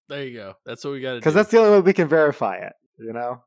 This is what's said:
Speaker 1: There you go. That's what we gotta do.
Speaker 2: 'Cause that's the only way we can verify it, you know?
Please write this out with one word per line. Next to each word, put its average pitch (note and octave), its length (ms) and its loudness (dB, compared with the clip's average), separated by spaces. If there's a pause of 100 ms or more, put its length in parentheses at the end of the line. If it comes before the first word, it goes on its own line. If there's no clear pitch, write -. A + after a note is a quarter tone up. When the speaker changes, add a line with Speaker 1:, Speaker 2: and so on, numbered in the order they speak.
Speaker 1:
There C#3 180 -14
you B2 100 -16
go. G2 180 -18 (120)
That's A#2 180 -16
what C#3+ 100 -10
we C3+ 80 -12
gotta B2+ 180 -10
do. A2 40 -18
Speaker 2:
'Cause D#3 120 0
that's G#3 160 2
the A3+ 80 6
only G#3+ 120 4
way G3+ 100 6
we F#3+ 120 2
can F3+ 140 0
verify C#3 500 0
it, F#2+ 160 -14 (240)
you A2+ 160 -14
know? A#2+ 320 -10